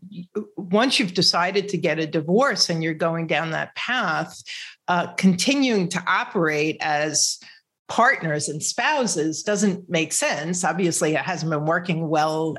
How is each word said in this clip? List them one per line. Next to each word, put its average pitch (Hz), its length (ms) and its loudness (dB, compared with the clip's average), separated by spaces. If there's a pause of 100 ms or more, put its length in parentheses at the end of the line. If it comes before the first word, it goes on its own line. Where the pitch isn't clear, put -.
(560)
once 208 440 2
you've 180 160 -2
decided 190 540 2
to 185 80 -2
get 156 200 0
a 160 80 0
divorce 180 640 2
and 165 140 -2
you're 160 100 -2
going 165 320 -2
down 160 260 -2
that 151 220 -4
path, 180 680 -4 (480)
uh, 175 260 0
continuing 208 760 4
to - 160 -4
operate 160 720 0
as 151 600 0 (500)
partners 165 600 2
and 147 120 -8
spouses 233 800 0
doesn't 196 480 0
make 160 240 0
sense. 180 500 -2
Obviously, 160 520 2
it 160 60 2
hasn't 160 300 -2
been 151 140 0
working 165 420 0
well 156 520 0